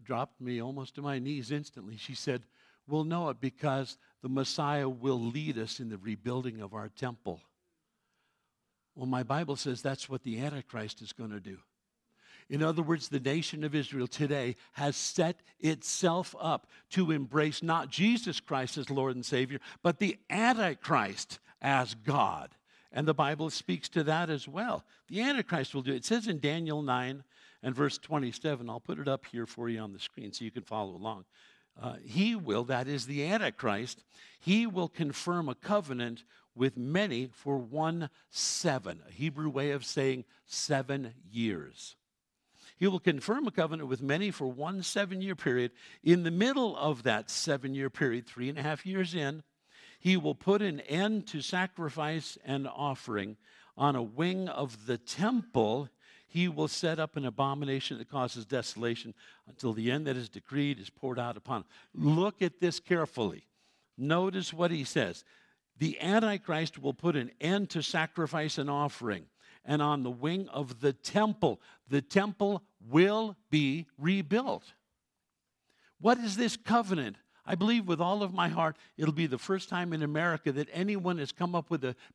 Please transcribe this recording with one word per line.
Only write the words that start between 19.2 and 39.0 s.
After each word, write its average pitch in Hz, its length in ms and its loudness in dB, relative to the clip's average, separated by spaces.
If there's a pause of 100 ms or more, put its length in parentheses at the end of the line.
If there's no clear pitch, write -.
Savior, 131 340 0 (220)
but 175 160 4
the 190 200 2 (120)
Antichrist 170 1120 0 (200)
as 127 340 2
God. 104 640 0 (340)
And 143 160 0
the 156 60 4
Bible 151 380 2
speaks - 400 -4
to 160 140 0
that 160 260 2
as 143 180 -4
well. 190 380 -6 (220)
The 185 120 -4
Antichrist 226 540 0
will 139 80 -2
do 131 100 -2
it. 135 40 0
It 117 100 -6
says 220 200 0
in 170 140 -2
Daniel 151 400 0
nine 131 420 -2 (400)
and 127 120 -2
verse 139 240 2
twenty-seven, 135 720 -4
I'll 117 100 -8
put - 180 -6
it 143 100 -4
up 135 180 -2
here 117 200 -6
for 117 220 -6
you 113 120 -2
on 104 120 -8
the 95 60 -14
screen 107 340 -10
so - 120 -8
you 113 60 -6
can 110 120 -8
follow 101 320 -4
along. 98 300 -8 (540)
Uh, 120 260 -8
he 202 320 2
will, 120 280 0
that 127 220 0
is 135 200 -4
the 143 200 -2
Antichrist, 127 760 -2 (340)
he 214 280 4
will 180 220 -2
confirm 165 600 -2
a 123 60 -4
covenant 127 680 -2 (320)
with 131 220 2
many 131 560 0
for 143 260 -2
one 156 500 -2 (220)
seven, 98 760 -2